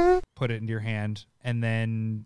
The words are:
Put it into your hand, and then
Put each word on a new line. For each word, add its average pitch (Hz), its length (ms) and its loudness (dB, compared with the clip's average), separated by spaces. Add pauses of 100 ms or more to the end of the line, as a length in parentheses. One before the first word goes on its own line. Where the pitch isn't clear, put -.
(360)
Put 120 140 0
it 113 100 -2
into 113 100 -4
your 113 100 -2
hand, 107 440 -4 (200)
and 117 180 -2
then 113 640 0